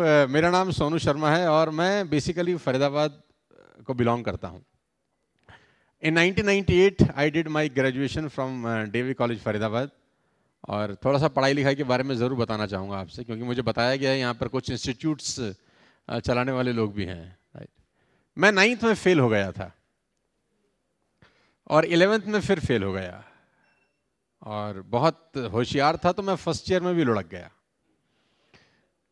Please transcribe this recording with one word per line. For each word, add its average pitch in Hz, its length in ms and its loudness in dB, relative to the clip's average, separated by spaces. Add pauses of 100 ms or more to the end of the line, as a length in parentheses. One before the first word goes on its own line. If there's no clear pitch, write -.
Uh, 151 300 6
मेरा 156 220 4
नाम 185 200 2
सोनू 156 260 0
शर्मा 151 340 0
है 175 160 2
और 160 220 4
मैं 185 340 0
basically 175 540 -2
फरीदाबाद 143 640 -2 (640)
को 135 60 -4
belong 120 320 0
करता 95 220 -6
हूँ। 87 160 -18 (1400)
In 156 80 2
nineteen 180 320 2
ninety-eight, 190 680 4
I 147 220 0
did 165 120 -2
my 151 300 -2
graduation 135 460 -2
from, 131 420 -6
uh, 110 260 -4
डेवी 123 220 -2
College, 120 240 -2
फरीदाबाद। 110 520 -4 (800)
और 104 260 -4
थोड़ा 139 240 0
सा 156 80 4
पढ़ाई 135 260 0
लिखाई 139 220 0
के 143 80 -4
बारे 123 200 0
में 135 120 -4
ज़रूर 123 180 -2
बताना 110 320 -4
चाहूँगा 98 320 -6
आपसे, 95 260 -12
क्योंकि 113 200 -10
मुझे 123 180 -4
बताया 117 340 0
गया 135 160 0
है 135 80 0
यहाँ 123 140 -2
पर 117 140 -6
कुछ 131 240 -6
इंस्टीट्यूट्स, 135 680 -6
uh, - 800 -10
चलाने 123 320 -2
वाले 127 220 -2
लोग 110 200 -2
भी 101 120 -6
हैं, 87 320 -14 (180)
राइट। - 140 -16 (680)
मैं 196 140 6
नाइन्थ 214 320 4
में 226 120 4
फेल 180 240 4
हो 123 100 6
गया 101 220 0
था 90 240 -12 (1900)
और 156 180 4
इलेवेंथ 180 360 4
में 208 200 -2
फिर 196 180 0
फेल 117 240 0
हो 95 100 -2
गया 95 300 -8 (1200)
और 104 360 -8
बहुत 120 560 -2
होशियार 123 680 0
था, 180 60 4
तो 196 120 -4
मैं 196 120 -2
फर्स्ट - 360 -4
ईयर 185 100 2
में 180 140 0
भी 165 80 2
लुढ़क 107 240 0
गया। 87 240 -16 (1600)